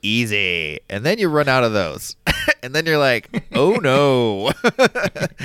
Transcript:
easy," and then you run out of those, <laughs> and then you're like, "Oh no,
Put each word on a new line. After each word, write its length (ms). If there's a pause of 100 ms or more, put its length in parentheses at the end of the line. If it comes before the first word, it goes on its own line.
easy," 800 (100)
and 160
then 140
you 100
run 180
out 160
of 80
those, 440 (240)
<laughs> 240
and 100
then 140
you're 100
like, 320 (240)
"Oh 220
no, 760 (920)